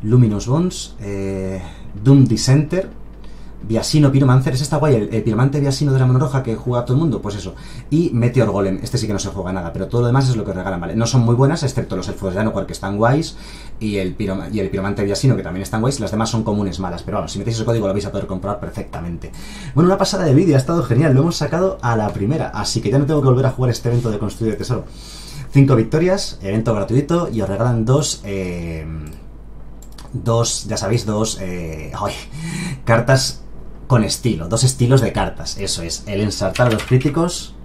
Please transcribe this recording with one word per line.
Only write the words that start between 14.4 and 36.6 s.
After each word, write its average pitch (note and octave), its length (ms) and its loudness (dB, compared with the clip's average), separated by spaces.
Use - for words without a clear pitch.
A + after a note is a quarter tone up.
y G#2+ 80 -2
el F#2+ 100 -2
Piromante G2 320 -2
Biasino, G2+ 320 2
que F#2+ 80 -4
también F2+ 220 -6
están A2 160 -4
guays. A#2+ 180 0
Las G2 140 -4
demás G#2+ 180 0
son A2 140 0
comunes G2+ 340 -2
malas, F2 240 -6
pero F#2 140 -6
vamos, - 160 -4
si G2 80 -6
metéis A2+ 160 -2
ese A2+ 80 -2
código A2+ 240 2
lo F#2+ 40 0
vais G2+ 140 -2
a F#2+ 60 -8
poder F#2+ 160 -4
comprar F#2+ 320 -6
perfectamente. E2+ 720 -8
Bueno, E3+ 140 6
una G3 100 4
pasada F#3+ 280 0
de C3 80 6
vídeo, D#3+ 200 6
ha C3 40 6
estado E3 260 0
genial, C3+ 280 4
lo C3 100 6
hemos E3+ 140 2
sacado E3+ 460 0
a A#2 140 0
la G#2 140 0
primera, G#2 400 -2
así G#2+ 300 -4
que - 80 -2
ya B2 120 4
no D3 60 2
tengo D3+ 140 2
que B2+ 60 2
volver B2+ 200 4
a B2 40 2
jugar B2+ 220 0
este - 160 -4
evento A#2 240 2
de G2+ 80 -4
Construir G#2+ 320 -2
el G2 60 -6
Tesoro. - 260 -4
Cinco C3+ 240 8
victorias, D#3+ 680 2
evento A2 320 0
gratuito, A#2 580 0
y A2 80 -2
os F#2+ 80 -2
regalan A2+ 380 0
dos, C3 380 2
eh, F2 600 -6
dos, A#2 540 -2
ya G#2 100 -4
sabéis, A2 300 0
dos, G#2+ 340 0
eh, E2 580 -8
ay, - 140 -4
cartas - 580 2
con A2+ 180 4
estilo, F#2 440 -2
dos A#2 160 0
estilos B2+ 360 4
de A2 120 0
cartas, - 440 -4
eso F#2+ 240 -6
es, E2+ 260 -8
el G2+ 140 -2
ensartar G#2 460 0